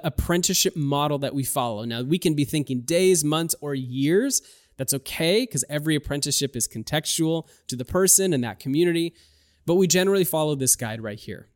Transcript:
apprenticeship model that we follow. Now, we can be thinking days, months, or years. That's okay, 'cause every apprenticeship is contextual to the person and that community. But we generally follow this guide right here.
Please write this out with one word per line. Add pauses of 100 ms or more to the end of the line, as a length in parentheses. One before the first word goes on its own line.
apprenticeship
model
that
we
follow.
Now,
we
can
be
thinking
days,
months,
or
years. (340)
That's
okay,
'cause
every
apprenticeship
is
contextual (180)
to
the
person
and
that
community. (500)
But
we
generally
follow
this
guide
right
here.